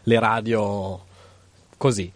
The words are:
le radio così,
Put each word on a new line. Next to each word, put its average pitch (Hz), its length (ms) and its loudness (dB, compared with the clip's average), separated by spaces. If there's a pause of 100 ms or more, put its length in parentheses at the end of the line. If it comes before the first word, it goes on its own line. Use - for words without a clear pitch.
le 113 160 4
radio 107 880 -2 (720)
così, 101 360 0